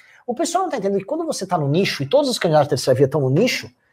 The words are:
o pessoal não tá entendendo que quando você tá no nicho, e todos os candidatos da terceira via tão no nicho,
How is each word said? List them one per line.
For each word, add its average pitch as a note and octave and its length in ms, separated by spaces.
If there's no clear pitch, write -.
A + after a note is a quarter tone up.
o A#3+ 100
pessoal E4+ 300
não E4+ 60
tá C#4+ 60
entendendo G3 220
que F#3+ 80
quando D#4+ 180
você A#3 220
tá F3+ 100
no D3 120
nicho, E3+ 340
e C3+ 40
todos C#4+ 220
os A#3 100
candidatos D3+ 280
da C#3+ 100
terceira B2 220
via C3+ 100
tão D3 140
no C3 80
nicho, G3+ 400